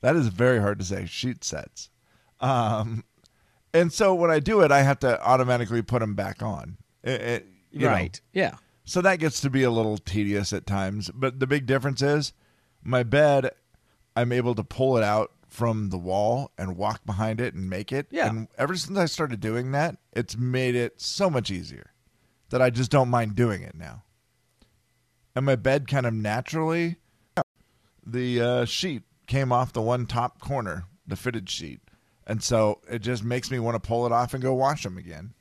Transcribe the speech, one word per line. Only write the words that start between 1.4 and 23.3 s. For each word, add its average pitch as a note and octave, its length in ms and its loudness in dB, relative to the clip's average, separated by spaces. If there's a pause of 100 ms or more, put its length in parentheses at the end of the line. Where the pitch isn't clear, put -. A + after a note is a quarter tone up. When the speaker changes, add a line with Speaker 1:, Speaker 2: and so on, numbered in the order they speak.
Speaker 1:
sets. - 460 -10 (500)
Um, A2+ 640 0 (680)
and E3+ 200 4
so G3 220 4
when E3+ 160 4
I D#3 100 4
do G3+ 220 4
it, D3 100 8
I C#3 100 8
have C3+ 180 4
to B2 240 2
automatically A#2+ 580 2
put A#2 200 0
'em G#2+ 120 -4
back G2+ 280 -6
on. F#2 360 -8 (260)
It, B2+ 160 -4
it, A#2 260 -4 (240)
you D3 160 -10
know. C#3 60 4
Speaker 2:
Right. F2 280 -2 (120)
Yeah. F3+ 240 -2 (280)
Speaker 1:
So - 180 -2
that F#3 180 4
gets D#3 220 -2
to C#3+ 80 0
be C3 120 4
a B2 80 6
little A2 280 0
tedious G2+ 540 -2
at G2+ 140 -6
times. G2 480 -4
But C3 240 -4
the C3+ 80 0
big C3+ 200 -2
difference C3 360 0
is D3 300 0 (500)
my B2+ 220 0
bed, C#3 460 4 (640)
I'm A#2+ 160 0
able A#2+ 220 2
to G#2 100 -4
pull C3 320 0
it A2 80 4
out G#2 280 2 (160)
from A2 420 -2
the F#2 80 -4
wall G#2 600 0
and F#2 180 -6
walk G#2 300 -4
behind A2 340 -2
it B2 140 -4
and F#2 160 -8
make G2 220 -8
it. C#3+ 180 -4
Speaker 2:
Yeah. D4 200 -2
Speaker 1:
And A2 180 -6 (100)
ever C#3+ 180 -2
since F3 220 -4
I F3 80 4
started C3+ 340 -4
doing A#2+ 320 -2
that, D#3 240 0 (160)
it's A#2 240 -4
made B2+ 380 0
it A#2+ 260 -2
so - 300 0
much B2 200 -2
easier E2+ 420 -10 (580)
that B2+ 120 2
I B2+ 80 6
just A#2 200 -2
don't C3 180 4
mind A#2 260 0